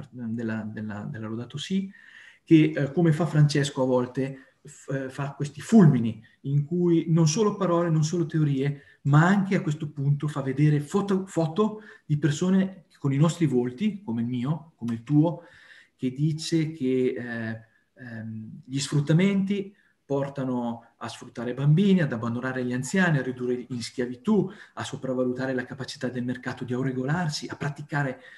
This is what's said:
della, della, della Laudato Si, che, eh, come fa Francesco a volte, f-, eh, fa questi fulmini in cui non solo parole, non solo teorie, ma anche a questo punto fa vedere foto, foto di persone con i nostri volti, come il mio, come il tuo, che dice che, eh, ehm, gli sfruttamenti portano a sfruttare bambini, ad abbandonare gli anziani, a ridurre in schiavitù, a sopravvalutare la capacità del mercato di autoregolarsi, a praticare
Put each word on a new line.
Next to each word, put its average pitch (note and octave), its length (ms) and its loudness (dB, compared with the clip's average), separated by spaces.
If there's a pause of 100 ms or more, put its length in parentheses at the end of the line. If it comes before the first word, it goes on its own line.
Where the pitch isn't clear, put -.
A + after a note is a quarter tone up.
della, A2+ 520 -6
della, G#2+ 400 -10
della G#2+ 260 -10
Laudato A#2 300 -10
Si, F#3+ 340 -4 (540)
che, D#3 280 6
eh, C#3 200 -2
come E3 180 4
fa E3 140 2
Francesco D3 580 4
a - 20 4
volte, C3 760 -2
f-, - 260 -20
eh, C3+ 200 -4
fa C#3+ 240 -8
questi - 260 -8
fulmini B2+ 640 6 (200)
in C#3+ 200 0
cui E3+ 460 2
non E3 180 4
solo G#3 300 2
parole, F3 320 2
non D#3 160 2
solo E3+ 200 -2
teorie, C#3+ 580 0 (180)
ma D3 260 6
anche G3+ 280 2
a - 60 2
questo D3+ 280 -4
punto C#3+ 400 -2
fa D3+ 120 -6
vedere C#3+ 380 2
foto, F#3+ 460 -2
foto E3+ 560 -2 (240)
di D3 120 0
persone F#3 680 0 (120)
con C#3 140 -2
i C3+ 60 0
nostri D#3+ 280 2
volti, B2+ 560 0
come A#2 200 -4
il A#2 60 -2
mio, B2+ 500 -4
come A#2 160 -6
il A2+ 100 -8
tuo, D3+ 380 2 (560)
che B2+ 160 -4
dice D#3 580 -2
che, B2+ 460 0
eh, A2+ 440 -8 (340)
ehm, A2 680 -12
gli C3+ 160 -6
sfruttamenti F#3+ 960 0 (360)
portano B2+ 760 -4 (100)
a A2+ 100 -12
sfruttare A#2+ 460 -10
bambini, E3+ 480 4
ad B2+ 100 0
abbandonare B2 540 -4
gli B2 80 -4
anziani, D#3+ 440 2
a C3 40 2
ridurre B2 480 -4
in B2 120 -8
schiavitù, B2+ 680 -2 (220)
a - 100 -10
sopravvalutare B2+ 720 -4
la B2 100 -2
capacità B2+ 460 -8
del B2 160 -6
mercato B2 400 -8
di A#2+ 80 -6
autoregolarsi, C#3 720 -4
a - 80 -10
praticare D3 640 -6 (180)